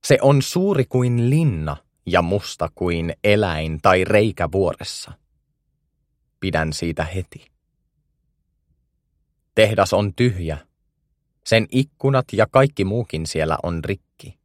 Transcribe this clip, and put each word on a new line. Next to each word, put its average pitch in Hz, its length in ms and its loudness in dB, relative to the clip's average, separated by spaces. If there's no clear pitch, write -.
Se 139 180 4
on 139 200 4
suuri 180 420 0
kuin 123 460 0
linna 90 460 0
ja 87 160 2
musta 87 520 -4
kuin 85 400 -4
eläin 80 580 0
tai 92 220 4
reikä 104 480 0
vuoressa. - 600 -4
Pidän 80 320 -2
siitä 82 320 -6
heti. - 460 -12
Tehdas 107 380 4
on 98 220 0
tyhjä. 90 440 -2
Sen 110 240 2
ikkunat 135 600 -2
ja 107 180 4
kaikki 139 340 2
muukin 80 420 -4
siellä 78 360 -2
on 85 220 -4
rikki. - 600 -12